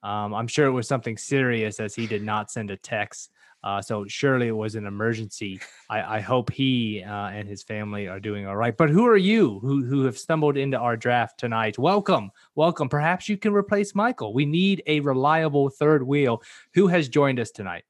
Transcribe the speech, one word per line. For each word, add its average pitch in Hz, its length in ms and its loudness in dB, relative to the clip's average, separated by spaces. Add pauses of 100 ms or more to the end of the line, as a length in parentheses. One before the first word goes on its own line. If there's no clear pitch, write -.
Um, 104 300 -4
I'm 113 140 -4
sure 151 200 2
it 135 40 4
was 127 160 -2
something 117 300 -4
serious, 120 600 -2
as 107 160 -6
he 117 120 -6
did 107 160 -4
not 107 280 -4
send 107 200 -8
a 95 60 -8
text. - 540 -8 (320)
Uh, 101 180 -4
so 104 260 -6
surely 127 400 2
it 113 80 -2
was 107 200 -4
an 107 100 -6
emergency. 104 720 -6 (300)
I, 107 280 -4
I - 20 -2
hope 117 320 -2
he, 120 520 -2
uh, 101 260 -8
and 101 200 -10
his 101 140 -14
family 104 440 -8
are 92 120 -10
doing 101 260 -6
all 98 100 -8
right. 113 220 0
But 156 140 4
who 208 160 6
are 226 100 6
you 185 440 4
who, 139 220 0
who 135 200 0
have 127 160 0
stumbled 151 360 0
into 135 220 -2
our 117 180 0
draft 117 440 0
tonight? 113 400 -2
Welcome, 165 500 2 (240)
welcome. 147 360 2
Perhaps 156 380 0
you 214 100 -2
can 208 160 0
replace 202 420 0
Michael. 202 400 -2
We 131 100 4
need 180 400 2
a 151 140 2
reliable 143 720 2
third 151 320 4
wheel. 131 400 2 (320)
Who 185 120 6
has 170 220 4
joined 135 300 2
us 113 100 -4
tonight? 87 400 -12